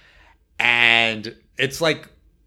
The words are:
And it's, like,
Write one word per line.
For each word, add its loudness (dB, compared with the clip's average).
And 2
it's, -6
like, -2